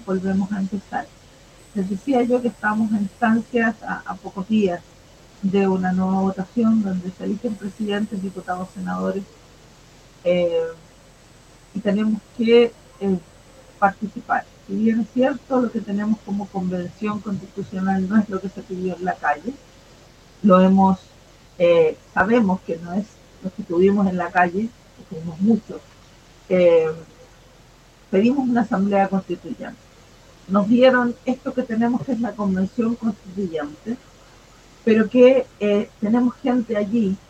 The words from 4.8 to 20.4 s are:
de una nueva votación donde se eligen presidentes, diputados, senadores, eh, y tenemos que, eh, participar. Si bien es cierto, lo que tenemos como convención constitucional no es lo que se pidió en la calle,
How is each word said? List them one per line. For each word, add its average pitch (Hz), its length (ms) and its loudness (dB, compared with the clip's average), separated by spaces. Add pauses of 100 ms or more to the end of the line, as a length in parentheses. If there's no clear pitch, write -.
de 196 240 2
una 185 260 0
nueva 185 280 0
votación 214 640 0
donde 185 260 -4
se 185 140 -12
eligen 208 320 -6
presidentes, 208 680 -6
diputados, 185 540 -8
senadores, 185 480 -4 (1000)
eh, 170 460 0 (1080)
y 196 60 -6
tenemos 214 420 0 (140)
que, 233 360 4 (280)
eh, 196 180 0 (640)
participar. - 640 -2 (240)
Si 196 80 -6
bien 220 240 0
es 220 120 -4
cierto, 254 500 0
lo 226 100 -2
que 220 80 -4
tenemos 208 440 -2
como 202 220 -6
convención 185 720 -6
constitucional 190 920 -4
no 214 100 2
es 208 100 0
lo 190 120 -6
que 196 100 -8
se 185 120 -16
pidió 180 320 -6
en 175 100 -10
la 175 120 -4
calle, 151 360 -4 (920)